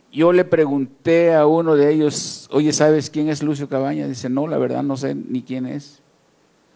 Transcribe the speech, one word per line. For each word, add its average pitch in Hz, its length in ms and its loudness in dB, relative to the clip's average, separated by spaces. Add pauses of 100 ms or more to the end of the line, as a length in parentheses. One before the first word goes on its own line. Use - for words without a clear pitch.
(120)
yo 165 200 4
le 180 120 4
pregunté 160 920 2
a 151 120 4
uno 160 280 2
de 143 160 4
ellos, - 600 -2
"Oye, 151 200 2
¿sabes 151 360 2
quién 151 220 -4
es 147 120 -6
Lucio 147 260 -4
Cabañas?". 143 400 -4
Dice, 123 200 -8
"No, 135 180 -2
la 151 120 -4
verdad 123 240 -2
no 139 140 -4
sé 135 180 -6
ni 127 280 -8
quién 127 240 -8
es". 143 340 -12 (760)